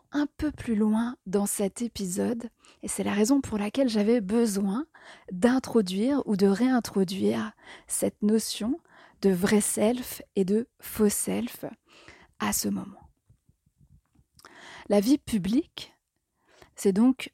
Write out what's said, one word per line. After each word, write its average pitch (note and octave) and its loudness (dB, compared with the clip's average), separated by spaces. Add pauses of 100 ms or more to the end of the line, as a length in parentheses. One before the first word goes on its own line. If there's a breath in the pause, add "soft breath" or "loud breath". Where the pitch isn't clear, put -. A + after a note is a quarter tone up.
(120)
un D4 0 (120)
peu - -4
plus - -4
loin A3 0 (120)
dans G3+ 0
cet G3+ -4
épisode, G#3+ -4 (320 soft breath)
et - -10
c'est - -6
la G3+ -4
raison A3 4
pour A3 -4
laquelle G#3+ 0
j'avais A3 2
besoin G#3 0 (440 loud breath)
d'introduire A3+ 2
ou G#3+ 0
de G3 4
réintroduire G#3 0 (340 loud breath)
cette - -4
notion A3 0 (420 soft breath)
de G3 4
vrai G3 4
self A3+ -2 (120)
et G3 2
de G#3+ 0 (120)
faux - 0
self G#3 -4 (760 loud breath)
à G#3 -4
ce - -2
moment. G3 -8 (1800 loud breath)
La G3+ 4
vie B3+ 4
publique, G#3+ -2 (840 soft breath)
c'est G3+ 2
donc A#3 2